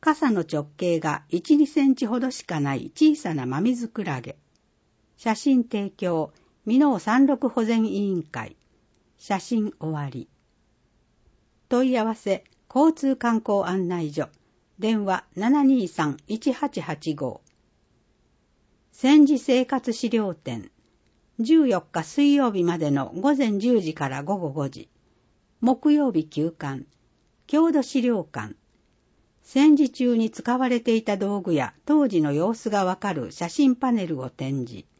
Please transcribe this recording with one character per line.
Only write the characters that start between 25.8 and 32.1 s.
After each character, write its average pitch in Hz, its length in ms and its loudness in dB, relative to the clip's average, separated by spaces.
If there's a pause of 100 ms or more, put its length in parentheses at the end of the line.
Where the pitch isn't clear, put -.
曜 285 180 2
日 156 140 -2
休 156 240 -4
館。 135 340 -10 (600)
郷 320 260 2
土 285 100 2
資 247 200 -2
料 233 280 -2
館。 110 240 -12 (880)
戦 294 320 6
時 277 140 4
中 247 280 0
に 226 140 0
使 247 280 -4
わ 254 100 0
れ 240 120 0
て 233 160 0
い 220 60 0
た 202 140 -2
道 202 240 -4
具 175 140 -2
や 135 180 -2 (140)
当 294 220 4
時 185 120 0